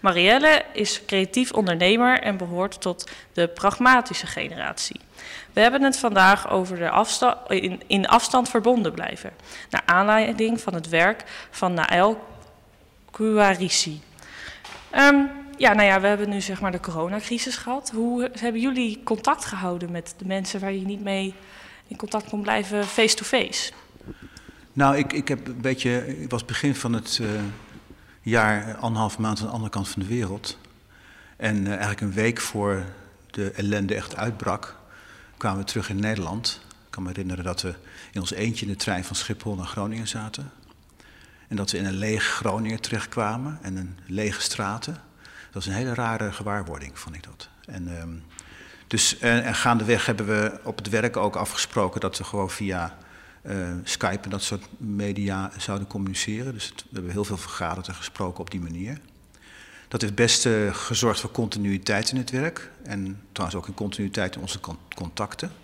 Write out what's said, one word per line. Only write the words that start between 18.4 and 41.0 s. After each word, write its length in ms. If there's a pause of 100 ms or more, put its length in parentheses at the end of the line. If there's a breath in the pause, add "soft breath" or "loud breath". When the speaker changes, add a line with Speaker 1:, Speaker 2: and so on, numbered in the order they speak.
Speaker 1:
jullie 420
contact 420
gehouden 460
met 280
de 80
mensen 340
waar 120
je 140
niet 160
mee 320 (520 loud breath)
in 100
contact 320
kon 140
blijven 440
face-to-face? 880 (1000 loud breath)
Speaker 2:
Nou, 240
ik, 160
ik 160
heb 180
een 140
beetje, 640
ik 80
was 140
begin 300
van 180
het, 300
eh, 60 (920 loud breath)
jaar 560
anderhalf 420
maand 220
aan 60
de 60
andere 180
kant 180
van 140
de 60
wereld. 500 (760 soft breath)
En, 280
eh, 60
eigenlijk 300
een 120
week 280
voor 440 (460)
de 200
ellende 440
echt 220
uitbrak, 600 (600 loud breath)
kwamen 240
we 40
terug 240
in 120
Nederland. 600 (100)
Ik 200
kan 120
me 60
herinneren 360
dat 180
we 120 (380 loud breath)
in 80
ons 120
eentje 340
in 60
de 60
trein 260
van 120
Schiphol 380
naar 120
Groningen 420
zaten. 420 (960 soft breath)